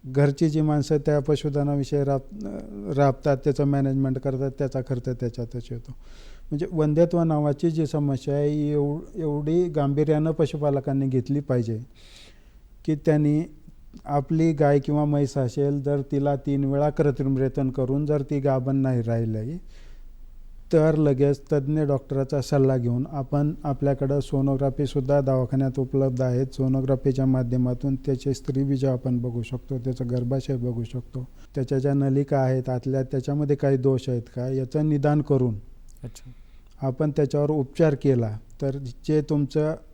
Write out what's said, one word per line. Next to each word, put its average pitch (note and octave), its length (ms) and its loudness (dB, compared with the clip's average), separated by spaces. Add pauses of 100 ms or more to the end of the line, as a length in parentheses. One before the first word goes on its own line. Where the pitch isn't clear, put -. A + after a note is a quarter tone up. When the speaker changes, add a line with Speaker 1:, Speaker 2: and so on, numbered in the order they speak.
Speaker 1:
घरची C#3+ 440 2
जी D#3 120 0
माणसं D3+ 360 2
त्या D3 220 2
पशुधनाविषयी C#3+ 840 0
राब-, C#3 440 -4 (500)
राबतात, C#3 400 2
त्याचं C#3+ 260 0
मॅनेजमेंट C3+ 560 0
करतात, C3 400 -2
त्याचा C3 220 -2
खर्च B2 280 -4
त्याच्यातच A#2+ 640 -6
येतो. A#2+ 200 -12 (520)
म्हणजे D3+ 280 -4
वंध्यत्व E3 520 2
नावाची D3+ 480 0
जी D#3 140 0
समस्या C#3+ 480 -2
आहे D3 160 2
ही D3 220 -2
एव-, D3 280 0 (160)
एवढी D#3 480 0
गांभीर्यानं D3+ 680 2
पशुपालकांनी C#3 760 0
घेतली C3 320 0
पाहिजे A#2 400 -2 (1040)
की D#3 100 0
त्यांनी D3+ 460 4 (640)
आपली D#3+ 480 2
गाय C#3+ 260 6
किंवा D3 260 2
म्हैस C#3+ 320 2
असेल C#3 440 0
जर C#3+ 200 0 (100)
तिला C#3 240 2
तीन C#3 280 -2
वेळा C#3+ 260 2
कृत्रिम C#3 480 0
रेतन C3 320 0
करून C3+ 360 0
जर D3 160 0
ती C#3+ 180 -2
गाभण C3+ 360 0
नाही C3 260 2
राहिली A2+ 560 -2 (1160)
तर D#3 220 6
लगेच C#3+ 460 2 (120)
तज्ज्ञ D3 280 0
डॉक्टरचा C#3 600 -2
सल्ला C3+ 360 4
घेऊन A#2+ 340 0
आपण D3 420 0 (100)
आपल्याकडं C#3 560 0
सोनोग्राफीसुद्धा C#3 1000 0
दवाखान्यात C3 580 0
उपलब्ध C3 420 0
आहेत. B2+ 260 0
सोनोग्राफीच्या C3 760 0
माध्यमातून B2+ 720 0
त्याचे C3 380 -2
स्त्रीबीज C3+ 520 -2
आपण B2+ 320 0
बघू A#2+ 240 -4
शकतो, B2+ 360 -8
त्याचं B2 320 -4
गर्भाशय B2+ 460 -2
बघू A#2+ 280 -4
शकतो, B2+ 440 -10 (280)
त्याच्या C3+ 240 0
ज्या C#3 140 2
नलिका C#3 460 2
आहेत C3 300 0
आतल्या C3 340 -2
त्याच्यामध्ये C#3 520 0
काही C#3 220 2
दोष C3 320 0
आहेत A#2+ 120 -2 (140)
का B2 140 -4
याचं C3+ 400 -2
निदान D3 320 2
करून B2+ 340 2 (480)
Speaker 2:
अच्छा. - 280 -16 (560)
Speaker 1:
आपण C#3+ 240 0
त्याच्यावर D3 380 2
उपचार D3+ 520 2
केला A#2 360 2 (240)
तर C3+ 160 -2
जे C#3+ 440 -2
तुमचं D3+ 520 0 (200)